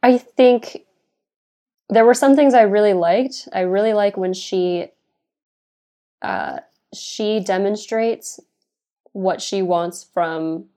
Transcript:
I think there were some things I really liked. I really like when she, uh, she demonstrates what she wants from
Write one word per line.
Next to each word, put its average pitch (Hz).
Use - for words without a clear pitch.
I 247
think 247
there 226
were 247
some 277
things 285
I 240
really 208
liked. 185
I 190
really 196
like 202
when 185
she, 180
uh, 71
she 214
demonstrates 208
what 185
she 196
wants 175
from 160